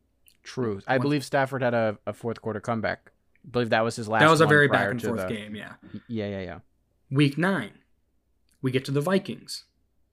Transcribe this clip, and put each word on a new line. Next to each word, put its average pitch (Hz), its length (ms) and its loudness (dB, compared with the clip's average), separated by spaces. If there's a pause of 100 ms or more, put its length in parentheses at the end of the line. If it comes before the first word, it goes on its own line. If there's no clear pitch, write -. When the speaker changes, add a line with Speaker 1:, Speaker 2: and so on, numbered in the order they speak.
(440)
Speaker 1:
True. 110 420 -6
I 131 80 2
Speaker 2:
Once 127 80 2
Speaker 1:
believe 143 220 0
Stafford 135 380 -2
had 120 120 2
a, 110 320 0
a 104 60 -6
fourth 113 280 -8
quarter 107 200 -6
comeback. 101 520 -4 (320)
I - 60 -20
believe 120 200 -2
that 113 140 4
was 113 120 -2
his 113 120 -8
last 110 120 2
Speaker 2:
That 156 100 8
was 160 100 6
a 165 40 8
Speaker 1:
one 147 100 2
Speaker 2:
very 147 140 6
Speaker 1:
prior 101 160 2
Speaker 2:
back 101 80 -2
and 120 80 -4
Speaker 1:
to 110 80 -6
Speaker 2:
forth 95 200 -4
Speaker 1:
the 110 60 -4
Speaker 2:
game, 107 220 -12
yeah. - 160 -14 (200)
Speaker 1:
Y-, 104 160 -12
yeah, 107 200 -6
yeah, 98 120 -8
yeah. 87 180 -12 (520)
Speaker 2:
Week 139 260 4
nine, 156 360 -2 (880)
we 131 80 0
get 127 160 0
to 139 60 -6
the 143 80 0
Vikings. 185 640 -4 (480)